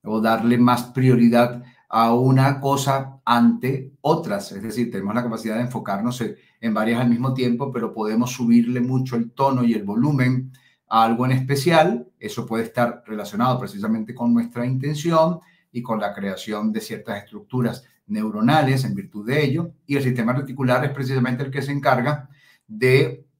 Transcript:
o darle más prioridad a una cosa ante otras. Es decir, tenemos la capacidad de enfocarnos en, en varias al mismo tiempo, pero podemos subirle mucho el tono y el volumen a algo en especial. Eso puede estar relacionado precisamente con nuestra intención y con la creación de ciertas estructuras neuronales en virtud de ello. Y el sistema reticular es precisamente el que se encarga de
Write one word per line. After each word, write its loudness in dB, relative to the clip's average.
o -4
darle 2
más 4
prioridad 4
a 2
una 4
cosa -2
ante 2
otras. -2
Es -12
decir, -4
tenemos -6
la -2
capacidad -6
de -2
enfocarnos -4
en, -6
en -2
varias 0
al 2
mismo 0
tiempo, -2
pero -6
podemos -2
subirle 2
mucho -2
el -2
tono 0
y 2
el -2
volumen 0
a 4
algo 2
en 2
especial. 2
Eso -8
puede -4
estar -2
relacionado -2
precisamente -4
con 0
nuestra 0
intención 0
y -8
con -4
la -4
creación -4
de -4
ciertas -10
estructuras -6
neuronales 0
en -4
virtud -10
de 0
ello. -2
Y -2
el 0
sistema 0
reticular 0
es -2
precisamente -2
el -8
que -6
se -6
encarga 0
de 2